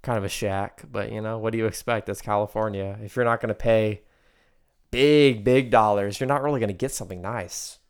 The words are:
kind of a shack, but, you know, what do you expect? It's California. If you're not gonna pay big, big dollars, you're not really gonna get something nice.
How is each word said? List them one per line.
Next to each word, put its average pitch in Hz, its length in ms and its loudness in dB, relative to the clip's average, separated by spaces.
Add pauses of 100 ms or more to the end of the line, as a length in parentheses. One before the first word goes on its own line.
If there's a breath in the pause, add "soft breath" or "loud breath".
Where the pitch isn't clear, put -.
kind 117 160 -4
of 98 60 -4
a 98 40 -4
shack, 98 600 -6
but, 107 220 -6
you 107 80 -8
know, 110 180 -6
what 110 140 -4
do 113 60 -4
you 113 80 0
expect? 110 420 -4
It's 101 120 -6
California. 104 840 -4
If 101 100 -16
you're 123 100 0
not 117 160 2
gonna 110 140 -2
pay 110 480 2 (880)
big, 139 540 6
big 123 260 4
dollars, 104 480 4
you're 131 80 -2
not 139 160 0
really 143 160 -2
gonna 104 140 -2
get 127 180 -4
something 90 320 -10
nice. 98 560 -10 (120)